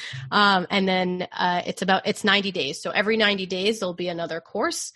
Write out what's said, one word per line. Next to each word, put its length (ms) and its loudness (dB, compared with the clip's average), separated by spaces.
Um, 400 4
and 180 2
then, 440 0
uh, 340 0
it's 160 -6
about, 240 2
it's 180 -2
ninety 280 4
days. 280 -4
So 100 -6
every 260 0
ninety 300 2
days, 340 -2
there'll 140 -4
be 140 -6
another 320 -6
course. 560 -4